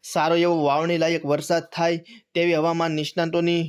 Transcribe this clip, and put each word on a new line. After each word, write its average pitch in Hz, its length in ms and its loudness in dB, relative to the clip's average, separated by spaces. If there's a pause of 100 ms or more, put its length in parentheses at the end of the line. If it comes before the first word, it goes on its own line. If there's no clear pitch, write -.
સારો 160 320 0
એવો 170 280 2
વાવણી 156 340 0
લાયક 160 280 0
વરસાદ 151 480 -2
થાય 170 280 0 (320)
તેવી 170 200 2
હવામાન 165 380 0
નિષ્ણાતોની 170 760 0